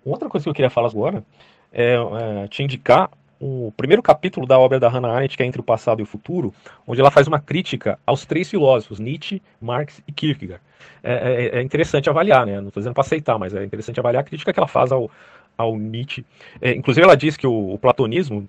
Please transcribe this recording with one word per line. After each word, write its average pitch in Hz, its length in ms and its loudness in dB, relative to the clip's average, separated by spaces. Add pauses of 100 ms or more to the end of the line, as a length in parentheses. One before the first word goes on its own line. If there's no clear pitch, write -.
Outra 170 280 -6
coisa 190 140 -6
que - 40 -4
eu 151 60 -4
queria 131 160 0
falar 120 180 0
agora 110 340 -4 (480)
é, 120 260 0 (480)
é 101 40 -12
te - 140 -10
indicar 139 480 2 (300)
o 127 340 -8
primeiro 175 280 2
capítulo 165 440 0
da 131 120 8
obra 131 200 4
da 127 100 2
Hannah 123 260 -2
Arendt, 131 220 -2
que - 60 -2
é 127 40 2
Entre 123 140 -6
o 110 40 -16
Passado 113 360 0
e - 20 -4
o 104 40 -6
Futuro, 139 460 -6 (340)
onde 123 140 -4
ela 139 100 8
faz 139 160 6
uma 151 140 -2
crítica 139 640 -4
aos 135 220 -2
três 180 240 -4
filósofos, 123 500 2
Nietzsche, 151 400 -8 (180)
Marx 123 480 -6
e 151 60 -14
Kierkegaard. 143 500 -6 (400)
É, 120 100 -4 (420)
é, 123 40 0
é 123 40 -2
interessante 147 480 0
avaliar, 147 340 4
né? 101 160 -4
Não 98 100 -10
tô 101 100 -8
dizendo 120 120 -6
pra 131 80 -2
aceitar, 139 380 0
mas 95 160 -6
é 98 100 -6
interessante 107 340 -10
avaliar 120 220 0
a 143 40 -8
crítica 156 280 -6
que - 80 -2
ela 160 80 0
faz 131 240 0
ao, 127 180 -2 (460)
ao 113 220 -2
Nietzsche. 113 460 -10 (360)
É, 123 120 0
inclusive, 135 300 2
ela 175 140 10
diz 151 200 -2
que - 100 -4
o, 107 260 -2
o 107 60 -8
platonismo 123 720 0